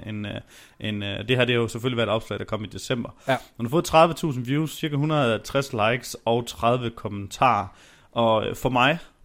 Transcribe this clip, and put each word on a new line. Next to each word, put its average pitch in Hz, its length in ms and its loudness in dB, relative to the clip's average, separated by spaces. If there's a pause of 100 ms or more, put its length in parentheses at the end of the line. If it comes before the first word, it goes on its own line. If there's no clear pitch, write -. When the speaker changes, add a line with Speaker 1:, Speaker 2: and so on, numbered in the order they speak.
Speaker 1:
end, 107 200 -8
øh, 104 60 -8 (480)
end, 104 240 -4
øh, 98 140 -6 (100)
det 127 80 4
her, 123 80 4
det 123 100 2
har 117 80 4
jo 113 60 0
selvfølgelig 120 280 -4
været 113 120 0
et 101 60 2
opslag, 107 240 -4
der 104 60 -8
kom 107 200 -6
i - 20 -8
december. 117 440 -6 (180)
Speaker 2:
Ja. 131 80 4 (220)
Speaker 1:
Den 120 80 -4
har 113 40 -4
fået 170 140 2
tredive 160 300 6
tusind 127 300 -4
views, 147 320 -2
cirka 147 200 -4
hundrede 143 380 2
og 104 100 -4
tres - 280 -2
likes 117 520 0
og 117 220 2
tredive 120 440 0
kommentarer. 101 760 0 (460)
Og, 113 340 4
øh, 98 100 -4
for - 120 -2
mig 131 300 4 (260)